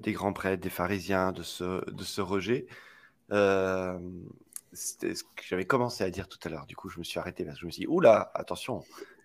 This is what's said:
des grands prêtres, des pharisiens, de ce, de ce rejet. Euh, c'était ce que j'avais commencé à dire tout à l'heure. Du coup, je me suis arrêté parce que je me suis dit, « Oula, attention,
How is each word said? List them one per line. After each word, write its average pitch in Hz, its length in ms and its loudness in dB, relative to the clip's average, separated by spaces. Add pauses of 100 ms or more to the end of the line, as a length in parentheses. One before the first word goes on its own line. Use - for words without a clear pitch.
des 107 100 0
grands 95 200 2
prêtres, 95 300 0
des 92 80 -4
pharisiens, 92 600 2
de 87 120 -6
ce, 90 460 -4
de 95 140 -10
ce - 180 -6
rejet. 101 460 0 (640)
Euh, 95 680 4 (760)
c'était - 420 -4
ce - 80 -6
que - 240 -18
j'avais 92 200 -2
commencé 123 360 2
à 95 80 2
dire 90 160 -6
tout - 180 -20
à 85 40 -6
l'heure. 78 180 -8
Du - 80 -16
coup, - 140 -12
je 90 100 -10
me 85 60 -8
suis - 160 -4
arrêté 87 240 -4
parce 76 120 -8
que - 40 -18
je 87 60 -8
me 82 40 -6
suis 85 100 -10
dit, « 95 80 -2
Oula, 113 460 8
attention, - 480 -6 (420)